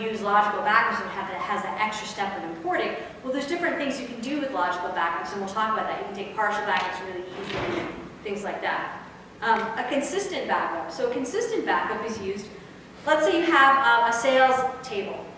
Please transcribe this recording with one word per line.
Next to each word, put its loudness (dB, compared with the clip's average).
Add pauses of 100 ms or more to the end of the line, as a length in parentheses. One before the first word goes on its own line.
you -2
use -4
logical 4
backups 2
when -6
it -8
have -6
that, -6
has -2
that -6
extra -2
step -4
of -6
importing? -4 (300)
Well, -4
there's -2
different -2
things -4
you -8
can -10
do -4
with -2
logical -2
backups, -2
and -6
we'll -6
talk 0
about 0
that. -4
You -6
can -8
take -8
partial 0
backups 0
really -6 (160)
easily, -2 (360)
things -6
like -4
that. -4 (420)
Um, 4 (180)
a -2
consistent 0
backup. 0
So 0
a -
consistent 0
backup 0
is -4
used, -4 (580)
let's 6
say 4
you 2
have, 8
uh, 6
a 2
sales 6 (220)
table. -6 (140)